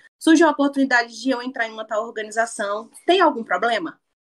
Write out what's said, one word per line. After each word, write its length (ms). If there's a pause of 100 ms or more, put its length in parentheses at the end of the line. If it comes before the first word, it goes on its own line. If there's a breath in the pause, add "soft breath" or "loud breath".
(180 soft breath)
surgiu 300
a 40
oportunidade 680
de 100
eu 120
entrar 260
em 40
uma 120
tal 220
organização. 840 (140)
Tem 160
algum 240
problema? 560 (380)